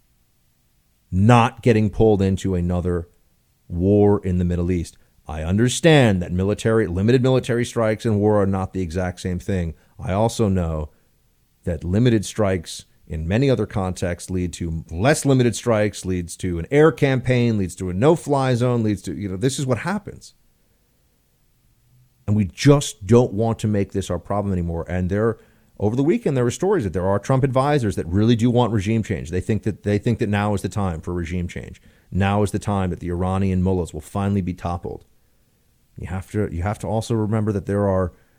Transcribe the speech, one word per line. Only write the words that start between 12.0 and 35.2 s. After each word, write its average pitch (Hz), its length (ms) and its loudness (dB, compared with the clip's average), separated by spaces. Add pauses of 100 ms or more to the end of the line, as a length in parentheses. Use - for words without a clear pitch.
strikes 95 580 -4 (220)
in 80 220 -6
many 127 200 2
other 110 160 2
contexts 92 640 -4
lead 90 240 -2
to 80 360 -6
less 117 340 0
limited 127 320 2
strikes, 107 480 0
leads 90 340 -4
to 87 200 -4
an 80 120 -6
air 151 220 6
campaign, 127 640 0
leads 95 200 -2
to 92 120 -6
a 87 60 -4
no-fly 135 600 2
zone, 120 280 0
leads 107 200 -2
to, 82 120 -10
you 98 140 -8
know, 95 80 -8
this 131 220 -2
is 139 80 -4
what 123 120 0
happens. - 560 -10 (1900)
And 101 80 0
we 107 120 2
just 143 600 2
don't 117 280 4
want 110 240 -2
to 110 100 -2
make 101 240 0
this 95 160 -4
our 87 100 -4
problem 101 320 -4
anymore. 85 380 -2
And 90 220 -2
there, 107 280 0 (400)
over 107 160 0
the 139 80 0
weekend, 175 320 0
there 123 100 0
were 120 60 0
stories 180 340 0
that 85 100 -4
there 92 120 -2
are 98 120 2
Trump 131 260 0
advisors 131 520 0
that 85 100 -4
really 107 280 4
do 117 160 2
want 120 220 2
regime 110 300 0
change. 73 280 -8
They 90 120 -2
think 107 220 -4
that, - 180 -6
they 104 160 0
think 113 220 0
that 101 100 -2
now 104 240 0
is 95 80 -4
the 95 80 -4
time 90 320 -4
for 90 100 -8
regime 87 360 -4
change. - 340 -14 (280)
Now 98 320 2
is 101 100 0
the 104 60 -2
time 98 300 -2
that 73 120 -6
the 85 100 -6
Iranian 92 520 0
mullahs 90 300 0
will 76 80 -10
finally 101 400 -2
be 87 140 -4
toppled. - 500 -8 (920)